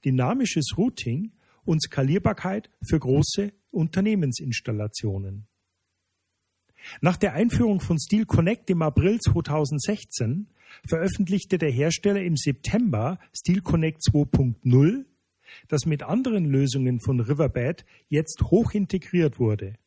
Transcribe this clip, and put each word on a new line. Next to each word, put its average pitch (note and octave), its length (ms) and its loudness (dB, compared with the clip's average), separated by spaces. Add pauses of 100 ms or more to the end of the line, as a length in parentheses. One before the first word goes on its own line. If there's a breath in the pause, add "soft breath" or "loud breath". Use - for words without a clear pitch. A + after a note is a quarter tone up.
dynamisches D3 720 0
Routing F#3+ 540 -2 (320 soft breath)
und D#3 180 0
Skalierbarkeit F#3+ 880 -2 (180)
für D#3+ 120 2
große D3 520 0 (200)
Unternehmensinstallationen. A#2 1800 -4 (1500 loud breath)
Nach F3 140 4
der - 180 0
Einführung G#3+ 460 2
von E3+ 180 0
Steel G#3 280 0
Connect F3+ 440 0
im F3 100 2
April E3 380 2
zweitausendsechzehn D3+ 1300 -2 (400 loud breath)
veröffentlichte F#3 680 -2
der D#3+ 120 0
Hersteller E3 520 0
im F3 140 0
September D3 840 0 (180 soft breath)
Steel F#3 240 0
Connect D#3+ 420 0
zwei D3 220 4
Punkt C3+ 400 0
null, D3+ 400 6 (640 loud breath)
das D3 160 -2
mit D3 200 -2
anderen G#3+ 420 0
Lösungen C3+ 540 2
von B2+ 200 0
Riverbed C3+ 640 -2 (240 soft breath)
jetzt - 360 -2
hoch A3 280 2
integriert F3 680 -2
wurde G#2 360 -2 (120)